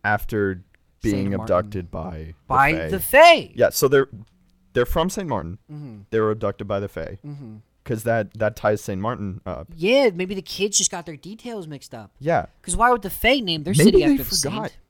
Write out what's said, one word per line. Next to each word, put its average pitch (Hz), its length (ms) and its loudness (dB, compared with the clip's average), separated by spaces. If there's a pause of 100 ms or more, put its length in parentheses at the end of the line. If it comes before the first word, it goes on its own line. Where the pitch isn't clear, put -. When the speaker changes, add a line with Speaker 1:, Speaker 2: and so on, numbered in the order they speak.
Speaker 1:
After 101 580 -2 (400)
Speaker 2:
Saint 104 120 0
Speaker 1:
being 98 160 -2
Speaker 2:
Martin. 98 100 -2
Speaker 1:
abducted 98 500 -2
by 82 280 -10
the 78 160 -14 (120)
Speaker 2:
By 139 280 2
Speaker 1:
Fae. 160 140 -4
Speaker 2:
the 185 120 -2
Fae! 311 540 8
Speaker 1:
Yeah, 117 160 4
so - 180 0
they're, 139 200 4 (640)
they're 123 120 2
from 170 220 0
Saint 185 200 -8
Martin. 92 300 -6 (140)
Speaker 2:
Mm-hmm. 147 240 -16 (140)
Speaker 1:
They 110 100 0
were 107 100 2
abducted 107 380 -6
by 101 120 -2
the 101 80 -8
Fae. - 380 -10
Speaker 2:
Mm-hmm. 139 300 -16 (260)
Speaker 1:
'Cause 110 220 -6
that, 113 340 0
that 107 180 0
ties 107 260 0
Saint 95 180 -8
Martin 101 460 -6
up. 85 280 -10
Speaker 2:
Yeah, 226 400 2
maybe 185 200 -6
the 190 80 -8
kids 196 340 -6
just - 140 0
got 175 160 -12
their 156 100 -14
details 208 500 -14
mixed 143 280 -14
up. 110 260 -16
Speaker 1:
Yeah. 135 260 0 (160)
Speaker 2:
'Cause 175 140 -6
why 233 140 4
would 240 120 2
the 185 80 -6
Fae 254 300 2
name 165 240 -4
their 180 80 -2
Speaker 1:
Maybe 151 120 6
Speaker 2:
city 370 160 8
Speaker 1:
they 294 40 2
Speaker 2:
after 277 140 4
the 135 60 -4 (120)
Speaker 1:
forgot. 202 340 -4
Speaker 2:
saint? - 60 -20 (140)